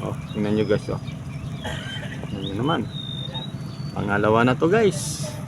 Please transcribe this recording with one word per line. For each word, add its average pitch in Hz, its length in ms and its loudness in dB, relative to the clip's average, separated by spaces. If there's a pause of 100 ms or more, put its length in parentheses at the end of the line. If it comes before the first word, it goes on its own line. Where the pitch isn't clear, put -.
Oh, - 120 -4 (200)
tingnan 104 240 2
nyo, 107 80 4
guys, 104 240 4
oh. 98 80 -2 (1300)
Tingnan 98 160 -6
nyo 95 160 -4
naman. 143 220 0 (1120)
Pangalawa 104 480 6
na 127 160 4
to, 156 80 4
guys. - 640 2 (160)